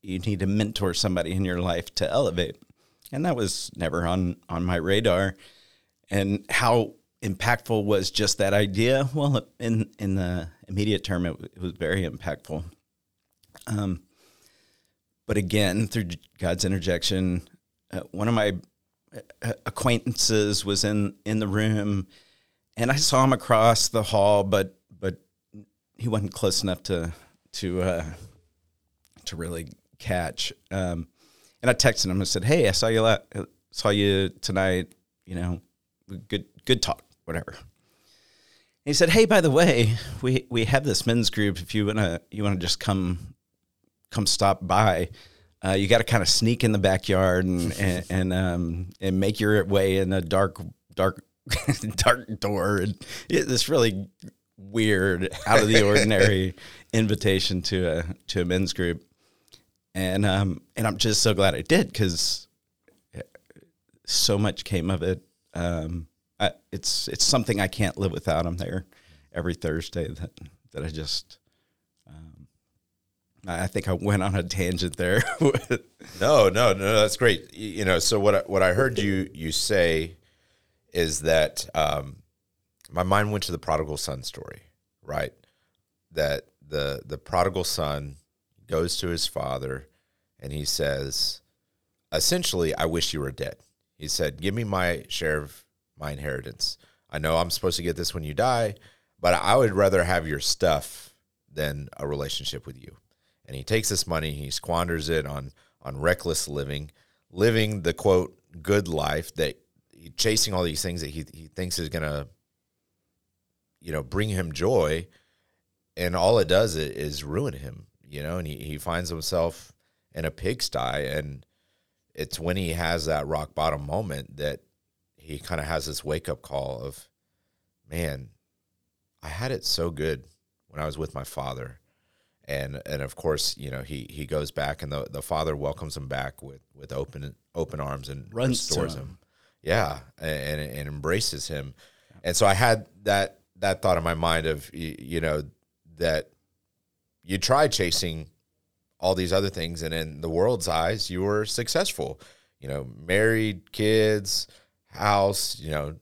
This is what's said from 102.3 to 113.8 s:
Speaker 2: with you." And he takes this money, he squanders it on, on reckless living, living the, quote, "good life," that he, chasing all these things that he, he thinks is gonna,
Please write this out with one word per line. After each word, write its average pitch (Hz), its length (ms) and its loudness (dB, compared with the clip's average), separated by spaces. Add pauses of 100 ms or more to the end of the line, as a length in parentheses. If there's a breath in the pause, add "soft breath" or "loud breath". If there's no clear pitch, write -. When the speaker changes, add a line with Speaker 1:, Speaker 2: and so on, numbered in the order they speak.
Speaker 2:
with 65 140 -16
you." - 160 -20 (500)
And 65 100 -12
he 65 80 -10
takes 110 240 0
this 98 180 -2
money, 78 260 -2
he 71 180 -8
squanders 85 580 -2
it 78 180 0
on, 69 260 -10 (300 soft breath)
on 67 160 -10
reckless 85 480 0
living, 71 440 -8 (400)
living 107 520 2
the, 85 120 0
quote, 92 440 2 (240)
"good 101 240 2
life," 76 500 -4
that 76 220 -2 (300)
he, - 220 -20
chasing 110 440 0
all 90 80 0
these 78 200 -2
things 87 180 -4
that 73 100 -8
he, 76 220 -10
he 78 160 -20
thinks 92 300 -6
is 82 100 -6
gonna, 73 400 -4 (1500)